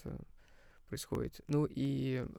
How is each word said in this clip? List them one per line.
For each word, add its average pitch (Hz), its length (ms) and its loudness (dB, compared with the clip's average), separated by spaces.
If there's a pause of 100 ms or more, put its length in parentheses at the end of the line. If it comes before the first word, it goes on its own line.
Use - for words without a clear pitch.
э, - 120 -4 (720)
происходит. - 600 -2
Ну 147 200 6
и, 131 560 2 (140)